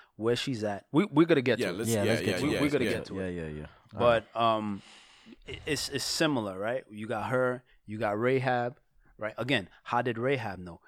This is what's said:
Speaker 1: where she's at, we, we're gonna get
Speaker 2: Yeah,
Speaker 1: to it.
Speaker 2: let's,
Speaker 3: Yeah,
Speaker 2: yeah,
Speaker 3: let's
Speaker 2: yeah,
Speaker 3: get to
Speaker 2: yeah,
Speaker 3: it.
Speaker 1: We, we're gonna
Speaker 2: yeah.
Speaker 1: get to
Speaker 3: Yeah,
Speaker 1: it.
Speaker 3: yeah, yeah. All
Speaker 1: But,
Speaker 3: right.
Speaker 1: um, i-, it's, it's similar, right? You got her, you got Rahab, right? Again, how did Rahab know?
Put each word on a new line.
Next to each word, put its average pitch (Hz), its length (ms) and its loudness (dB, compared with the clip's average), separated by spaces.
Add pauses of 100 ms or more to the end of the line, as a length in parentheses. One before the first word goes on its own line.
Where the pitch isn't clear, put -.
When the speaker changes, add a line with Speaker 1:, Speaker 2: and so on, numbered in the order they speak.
(140)
Speaker 1:
where 113 220 0
she's 120 280 -4
at, 101 280 -6
we, 160 120 4
we're 160 220 4
gonna 156 160 4
get 120 160 2
Speaker 2:
Yeah, 117 100 0
Speaker 1:
to 87 60 -2
it. 92 40 -6
Speaker 2:
let's, 113 120 -2
Speaker 3:
Yeah, 107 140 2
Speaker 2:
yeah, 101 80 4
Speaker 3:
let's 78 100 2
Speaker 2:
yeah, 90 40 -4
Speaker 3:
get 90 140 2
to - 60 0
Speaker 2:
yeah, 101 60 0
Speaker 3:
it. - 100 0
Speaker 1:
We, 147 40 4
we're 143 60 -2
gonna 127 140 2
Speaker 2:
yeah. 101 60 0
Speaker 1:
get 90 140 -4
to - 100 -10
Speaker 3:
Yeah, 95 80 -4
Speaker 1:
it. 90 100 -4
Speaker 3:
yeah, 82 120 -6 (140)
yeah. 76 60 -10 (260)
All 104 60 -8
Speaker 1:
But, 113 360 4
Speaker 3:
right. 113 220 2
Speaker 1:
um, 104 240 -4 (680)
i-, 139 180 -12
it's, 151 240 -4
it's 143 140 -4
similar, 113 540 0
right? 117 320 -2
You 107 180 -10
got 107 200 -4
her, 127 340 0 (220)
you 107 140 -10
got 104 200 0
Rahab, 123 600 0 (400)
right? 107 180 -6
Again, 117 320 0 (140)
how 120 180 0
did 120 160 -2
Rahab 113 440 -2
know? 87 280 -14